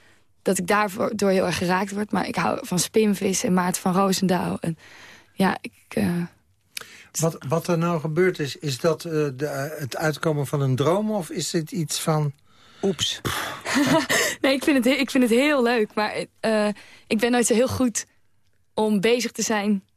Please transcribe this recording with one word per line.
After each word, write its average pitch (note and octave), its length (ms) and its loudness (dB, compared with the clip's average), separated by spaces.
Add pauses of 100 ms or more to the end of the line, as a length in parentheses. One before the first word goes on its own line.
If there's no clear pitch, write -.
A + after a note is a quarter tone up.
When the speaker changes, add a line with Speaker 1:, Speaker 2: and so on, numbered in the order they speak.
(420)
Speaker 1:
dat F#3+ 160 0
ik F#3 80 -4
daarvoor, G#3 500 0
door G3 140 2
heel F#3 160 2
erg F3 120 -2
geraakt F#3 340 0
word. G#3 200 -4
Maar F#3 140 -2
ik - 100 -8
hou - 260 0
van - 160 -2
Spinvis G3 640 2
en F3 100 2
Maarten F3+ 280 0
van F#3 120 0
Roosendaal. F#3 680 0
En E3 180 -6 (540)
ja, - 280 0
ik, - 120 -14 (160)
eh, F3 340 -2 (1000)
Speaker 2:
Wat, D#3 160 0 (120)
wat D#3+ 200 -2
er F3 100 2
nou E3+ 220 0
gebeurd E3+ 380 0
is, C#3+ 180 -6
is C#3 220 -6
dat, D#3+ 260 0
eh, E3+ 80 -8 (240)
de, C#3+ 100 -6
eh, C#3 340 -6
het C3+ 160 -8
uitkomen D#3 500 -2
van D3 140 -2
een C3 160 2
droom... F3+ 340 2
of G3+ 200 -4
is F3 200 -6
dit D#3+ 220 -2
iets E3 280 -4
van D#3 320 0 (500)
Speaker 3:
Oeps. - 380 -2 (560)
Speaker 1:
<laughs> C#4 640 2
Nee, C4+ 140 2
ik C4 100 -4
vind D4+ 120 4
het B3 80 4
he-, C4 160 4
ik C4+ 100 -2
vind C4 140 4
het A3 80 4
heel C#4 300 4
leuk. A#3 320 0
Maar, G#3 300 -2 (160)
eh, G#3+ 280 2 (380)
ik A3+ 120 0
ben A#3+ 120 2
nooit B3 160 4
zo A#3+ 80 2
heel A#3+ 140 4
goed - 380 -2 (680)
om G#3+ 260 2
bezig A#3 320 2
te A3+ 100 -6
zijn G#3 400 0 (140)